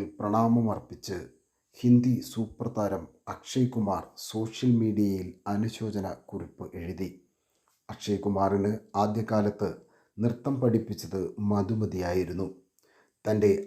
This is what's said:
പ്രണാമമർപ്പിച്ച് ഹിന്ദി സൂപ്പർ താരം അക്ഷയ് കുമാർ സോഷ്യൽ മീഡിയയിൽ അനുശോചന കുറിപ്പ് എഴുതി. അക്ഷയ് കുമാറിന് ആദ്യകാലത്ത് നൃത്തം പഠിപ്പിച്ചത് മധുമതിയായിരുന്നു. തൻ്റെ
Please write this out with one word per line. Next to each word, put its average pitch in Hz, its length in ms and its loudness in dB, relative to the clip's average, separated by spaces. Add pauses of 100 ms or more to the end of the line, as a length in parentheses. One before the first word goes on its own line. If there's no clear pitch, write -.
(100)
പ്രണാമമർപ്പിച്ച് 107 1040 0 (640)
ഹിന്ദി 123 420 6
സൂപ്പർ 117 480 -6
താരം 98 360 -2 (240)
അക്ഷയ് 120 420 0
കുമാർ 98 320 -2 (160)
സോഷ്യൽ 110 540 -2
മീഡിയയിൽ 101 560 2 (180)
അനുശോചന 104 600 -4 (200)
കുറിപ്പ് - 480 -12
എഴുതി. 87 360 -8 (760)
അക്ഷയ് 101 320 -4
കുമാറിന് 98 500 2 (260)
ആദ്യകാലത്ത് 107 760 0 (480)
നൃത്തം 120 400 -2
പഠിപ്പിച്ചത് 104 640 0 (180)
മധുമതിയായിരുന്നു. 92 1080 0 (760)
തൻ്റെ 107 260 4 (160)